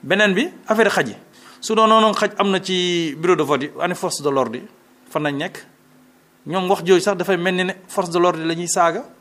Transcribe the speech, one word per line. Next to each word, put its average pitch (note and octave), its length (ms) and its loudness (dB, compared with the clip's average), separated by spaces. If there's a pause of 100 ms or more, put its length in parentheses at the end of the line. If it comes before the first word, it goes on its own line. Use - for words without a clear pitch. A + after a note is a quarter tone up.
Beneen G3 300 2
bi, F#3 160 0 (180)
affaire A3 240 2
xaj D3+ 200 -2
yi. F#2+ 60 -14 (440)
Su - 140 -4
doon A3 140 4
noonu A3 260 6
xaj G#3 240 0
am G3+ 120 2
na F#3+ 120 0
ci F3+ 540 -2
bureau E3+ 200 2
de D#3 60 -2
vote C#3 220 0
yi, D3 60 -10 (100)
ani F3 140 -2
force E3+ 280 -6
de C#3+ 80 0
l'ordre B2+ 260 -2
yi, - 60 -12 (480)
fan D#3 120 -18
lañ D3 140 -4
nekk? D#3+ 220 -8 (880)
Ñoom F3+ 240 -4
wax G3 140 0
jooju G3 160 6
sax G3+ 180 0
dafay F3+ 180 0
mel F3+ 180 -2
ni F#3 100 0
ne F#3 80 -4 (140)
force F3 240 -4
de E3+ 80 0
l'ordre F3 260 2
la E3 100 -2
ñuy F3 140 -6
saaga. E3+ 360 0 (160)